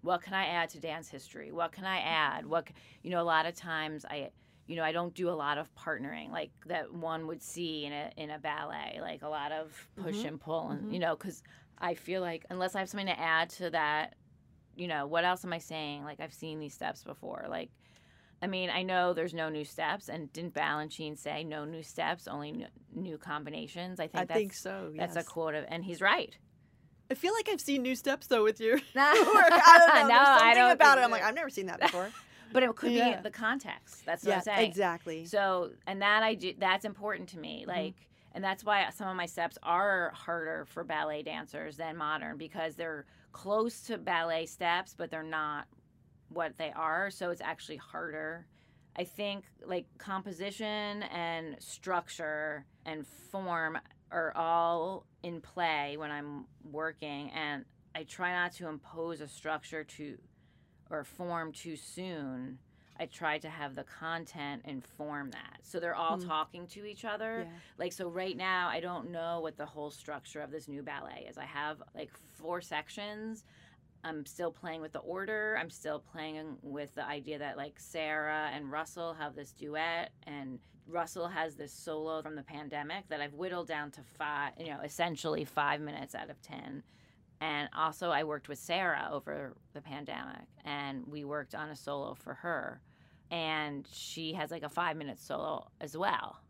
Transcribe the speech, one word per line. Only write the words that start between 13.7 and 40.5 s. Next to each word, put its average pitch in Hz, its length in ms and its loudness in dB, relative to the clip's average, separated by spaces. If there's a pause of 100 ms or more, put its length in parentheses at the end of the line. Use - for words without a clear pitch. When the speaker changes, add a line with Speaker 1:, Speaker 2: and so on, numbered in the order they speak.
Speaker 1:
that, 156 460 2 (580)
you 175 120 -6
know, 147 200 -2
what 170 180 2
else 180 200 2
am 175 80 -2
I 165 60 -4
saying? 151 440 -8
Like, 147 160 -12
I've 156 140 -10
seen 156 260 -8
these 147 140 -10
steps - 300 -8
before. - 460 -10
Like, 165 220 -8 (720)
I 180 40 -4
mean, 185 240 -2
I 185 100 0
know 180 320 2
there's 165 220 -2
no 160 140 -2
new 151 160 -6
steps, 160 440 -4
and 151 240 -8
didn't 165 220 -8
Balanchine 151 640 -4
say, 151 260 -6
"No 151 200 -6
new 160 200 -10
steps, 165 440 -4
only 147 220 -8
n-, - 200 -10 (220)
new 170 280 -6
combinations"? 156 800 -8
I 160 80 -2
think 180 240 -2
Speaker 2:
I - 20 -2
think 208 180 2
Speaker 1:
that's, - 100 -12
Speaker 2:
so, 190 340 -6
Speaker 1:
that's 170 200 -4
a 170 40 0
Speaker 2:
yes. 165 80 -6
Speaker 1:
quote 160 260 -2
of, 151 140 -4
and 170 180 -6
he's 175 160 -6
right. 202 340 4 (760)
Speaker 2:
I - 20 0
feel 349 220 0
like 440 140 -2
I've 381 120 0
seen 277 220 0
new 254 120 2
steps, 269 320 -2
though, 226 160 6
with 214 160 4
your 226 180 4
<laughs> - 0 -
work. 277 100 0
Speaker 1:
<laughs> - 80 -8
Speaker 2:
I 339 840 12
don't 339 160 12
know. 294 140 10
Speaker 1:
No, 233 80 10
Speaker 2:
There's 269 140 12
Speaker 1:
I 254 100 12
Speaker 2:
something 226 160 12
Speaker 1:
don't 247 160 12
Speaker 2:
about 285 240 12
Speaker 1:
think 262 60 6
Speaker 2:
it. 247 40 8
I'm 233 60 6
like, 226 100 2
Speaker 1:
that 208 60 4
Speaker 2:
"I've 226 80 2
never 311 160 -2
seen 190 160 -4
that 170 120 -6
before." 185 380 2
Speaker 1:
<laughs> - 360 -20
But 254 100 8
it 233 120 2
could 311 160 0
Speaker 2:
Yeah. 233 260 6
Speaker 1:
be - 60 -8
the 208 80 -6
context. - 760 -4
That's 165 200 -2
what 208 60 4
I'm 190 60 4
Speaker 2:
Yeah, 180 40 0
Speaker 1:
saying. 220 280 4
Speaker 2:
exactly. 170 560 -2
Speaker 1:
So, 185 480 0 (140)
and 196 140 -4
that 208 220 6
I 220 100 2
do, 180 240 -4
that's 190 260 2
important 202 460 -6
to 180 100 -12
me. 156 220 -8
Speaker 2:
Mm-hmm. 151 80 -10
Speaker 1:
Like, 185 400 -6 (240)
and 190 100 -6
that's 196 220 -2
why 202 240 4
some - 180 -8
of 185 80 -4
my 175 120 -2
steps - 360 -4
are 180 520 2
harder 160 500 -6